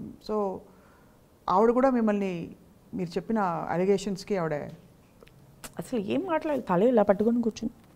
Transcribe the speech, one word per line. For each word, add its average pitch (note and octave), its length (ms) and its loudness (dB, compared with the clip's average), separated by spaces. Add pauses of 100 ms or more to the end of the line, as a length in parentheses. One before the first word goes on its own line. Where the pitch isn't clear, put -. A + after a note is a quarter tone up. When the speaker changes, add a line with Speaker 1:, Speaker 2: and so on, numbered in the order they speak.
(300)
Speaker 1:
so G3+ 260 -2 (920)
ఆవిడ G#3+ 200 6
కూడా B3+ 200 4
మిమ్మల్ని G3+ 600 0 (440)
మీరు F3 160 -6
చెప్పిన G#3+ 280 -4
అలిగేషన్స్కి F#3+ 960 0
ఆవిడ D#3+ 180 -2 (1200)
Speaker 2:
అసలు A3 220 -6
ఏం A3 260 -2
మాట్లాడలేదు, D#4 400 -4
తల F3+ 160 2
ఇలా A#3+ 200 4
పట్టుకొని G#3 400 2
కూర్చుని A3+ 280 -4 (260)